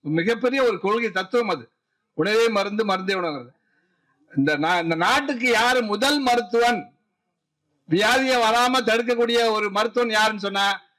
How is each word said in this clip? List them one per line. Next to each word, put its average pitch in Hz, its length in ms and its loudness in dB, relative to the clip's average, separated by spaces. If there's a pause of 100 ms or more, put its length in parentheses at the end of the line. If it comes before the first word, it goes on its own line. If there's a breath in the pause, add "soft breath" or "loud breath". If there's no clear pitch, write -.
மிகப்பெரிய 226 600 0
ஒரு 214 160 0
கொள்கை 220 320 -2
தத்துவம் 208 380 -2
அது, 143 200 -6 (440)
"உணவே 214 340 2
மருந்து, 208 380 -2
மருந்தே 190 280 -2
உணவுங்கிறது." 147 420 -6 (800)
இந்த 147 220 0
நா-, 170 260 0
இந்த 165 120 -2
நாட்டுக்கு 247 560 0
யாரு 240 300 2
முதல் 233 380 -2
மருத்துவன், 240 720 0 (960)
வியாதியை 247 500 2
வராம 240 420 2
தடுக்கக்கூடிய 233 680 0
ஒரு 214 180 -2
மருத்துவன் 226 400 -2
யாருன்னு 214 300 0
சொன்னா 196 420 -2 (180)